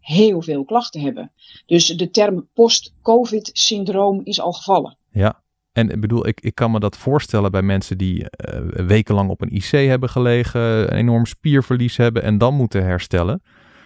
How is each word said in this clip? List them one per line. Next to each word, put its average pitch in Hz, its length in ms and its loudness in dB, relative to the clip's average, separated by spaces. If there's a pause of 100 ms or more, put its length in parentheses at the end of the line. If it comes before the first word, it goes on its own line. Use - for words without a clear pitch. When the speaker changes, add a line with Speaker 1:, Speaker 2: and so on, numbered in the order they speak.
Speaker 1:
heel 190 420 2
veel 147 220 -4
klachten 220 360 -4
hebben. 135 320 -6 (340)
Dus 170 200 2
de 170 240 -4
term 208 440 0
post-covid-syndroom 214 1700 0
is 190 160 -6
al 175 120 -4
gevallen. 175 440 -2 (140)
Speaker 2:
Ja. 104 320 0 (300)
En 113 180 0
ik 107 100 -4
bedoel, 110 260 -2
ik, 113 140 -4
ik - 140 -6
kan 113 160 0
me 110 100 0
dat 101 160 -2
voorstellen 113 540 -2
bij 95 120 0
mensen 98 360 -2
die, 92 320 -4
eh, - 560 -8
wekenlang 101 440 2
op 90 120 -6
een 113 120 -6
I 104 60 -2
C - 100 -8
hebben 131 380 2
gelegen, 120 520 0
een 110 380 0
enorm 117 280 2
spierverlies 127 720 0
hebben 117 260 2
en 107 160 2
dan 120 160 2
moeten 113 300 0
herstellen. 92 580 -2 (440)